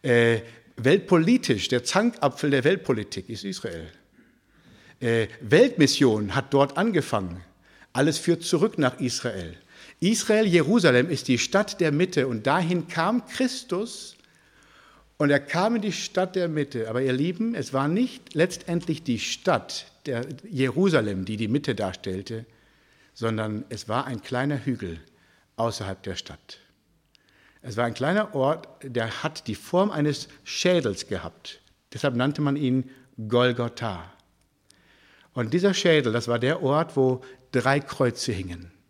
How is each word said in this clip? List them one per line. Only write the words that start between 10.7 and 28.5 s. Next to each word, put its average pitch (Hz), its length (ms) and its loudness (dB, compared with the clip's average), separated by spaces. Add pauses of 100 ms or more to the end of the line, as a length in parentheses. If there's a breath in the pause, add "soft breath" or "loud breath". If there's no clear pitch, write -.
ist 147 180 -4
die 123 120 2
Stadt - 420 0
der 156 100 2
Mitte 147 360 0
und 113 180 -4
dahin 165 420 0
kam 214 380 -2
Christus - 920 -6 (1000 soft breath)
und 147 140 2
er 143 80 4
kam 190 380 0
in 214 40 -2
die 202 100 -2
Stadt 185 440 -4
der 180 120 0
Mitte. 143 400 -4
Aber 117 140 -2
ihr 131 120 0
Lieben, 175 420 -2
es 135 180 -6
war 135 140 0
nicht 214 480 -4
letztendlich 170 680 -2
die 120 140 -2
Stadt - 760 -4 (140)
der 123 180 -4 (240)
Jerusalem, 131 800 2
die 107 100 -6
die 107 120 -2
Mitte 135 260 -2
darstellte, 98 720 -6 (680 soft breath)
sondern 110 540 -4
es 107 200 -12
war 120 160 -2
ein 123 160 -8
kleiner 131 420 -4
Hügel 92 360 -6 (560 soft breath)
außerhalb 107 480 -4
der 92 120 -8
Stadt. - 440 -16 (1040 soft breath)
Es 117 120 -10
war 117 100 0
ein 117 100 -4
kleiner 180 400 0
Ort, 143 320 0 (160)